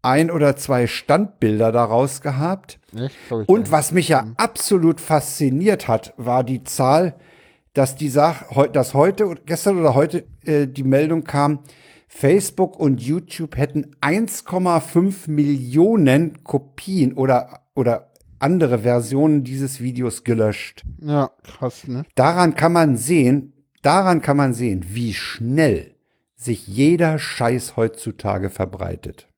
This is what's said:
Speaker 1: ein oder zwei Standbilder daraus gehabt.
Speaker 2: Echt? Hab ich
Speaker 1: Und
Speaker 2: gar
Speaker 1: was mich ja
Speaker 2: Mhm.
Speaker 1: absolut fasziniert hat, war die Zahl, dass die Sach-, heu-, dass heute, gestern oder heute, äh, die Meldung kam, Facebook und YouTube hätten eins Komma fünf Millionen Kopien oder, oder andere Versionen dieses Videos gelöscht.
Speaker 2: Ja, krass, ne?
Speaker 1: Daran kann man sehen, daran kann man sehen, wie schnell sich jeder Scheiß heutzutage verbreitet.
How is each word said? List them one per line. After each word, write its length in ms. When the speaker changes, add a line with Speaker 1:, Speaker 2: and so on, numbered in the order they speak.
Speaker 1:
ein 280
oder 280
zwei 300
Standbilder 840
daraus 500
gehabt. 580
Speaker 2:
Echt? 200
Hab 140
ich 60
Speaker 1:
Und 160
Speaker 2:
gar 60
Speaker 1:
was 200
mich 180
ja 140
Speaker 2:
Mhm. 140
Speaker 1:
absolut 600
fasziniert 880
hat, 300
war 260
die 200
Zahl, 520
dass 220
die 140
Sach-, 440
heu-, 140
dass 260
heute, 400
gestern 340
oder 160
heute, 300
äh, 240
die 160
Meldung 400
kam, 360
Facebook 680
und 240
YouTube 560
hätten 440
eins 440
Komma 340
fünf 480
Millionen 1160
Kopien 680
oder, 480
oder 360
andere 420
Versionen 640
dieses 380
Videos 420
gelöscht. 600
Speaker 2:
Ja, 300
krass, 440
ne? 180
Speaker 1:
Daran 400
kann 180
man 220
sehen, 580
daran 400
kann 160
man 160
sehen, 360
wie 240
schnell 840
sich 320
jeder 500
Scheiß 580
heutzutage 720
verbreitet. 800